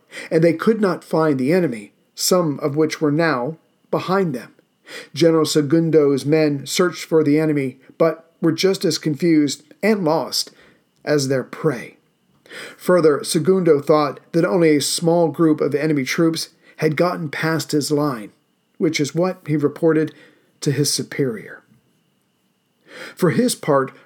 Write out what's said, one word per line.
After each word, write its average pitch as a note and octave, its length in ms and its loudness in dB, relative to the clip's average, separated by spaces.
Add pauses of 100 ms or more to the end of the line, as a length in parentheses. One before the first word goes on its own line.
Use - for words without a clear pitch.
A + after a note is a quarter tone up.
(300)
and E3 120 2
they E3 120 4
could G#3+ 260 0
not F#3 240 -2
find D#3 340 0
the B2+ 140 0
enemy, C#3+ 400 -2 (220)
some E3 460 0
of C#3 160 -4
which D#3 240 0
were D3 120 0
now D3+ 460 -2 (320)
behind F3 440 -2
them. A2 200 -16 (600)
General D#3+ 300 4
Segundo's D3 800 2
men D3 420 0
searched - 380 -2
for D#3+ 180 2
the C#3+ 160 2
enemy, D3 400 -2 (200)
but D#3+ 420 0
were E3 120 2
just F#3+ 320 0
as - 140 0
confused D3+ 640 0 (200)
and G3+ 200 0
lost D3 480 -2 (540)
as C#3 240 0
their C3 160 -2
prey. A2 520 -6 (800)
Further, D#3+ 460 2
Segundo E3 580 2
thought D3 400 0 (120)
that E3 120 2
only E3+ 320 2
a C#3 40 2
small E3 480 0
group D3+ 320 2
of D3+ 140 -2
enemy D3 300 0
troops E3 460 -2 (260)
had D#3 200 -2
gotten F3 320 -2
past D#3+ 440 -4
his C#3+ 180 -2
line, C#3 420 -2 (460)
which E3 200 -2
is C#3+ 160 -4
what F3+ 320 -2
he D3+ 100 -2
reported D#3 580 0 (460)
to D3 120 -2
his C#3 200 0
superior. - 720 -6 (1500)
For F3 160 2
his A#3 240 0
part, C#3 380 -2 (140)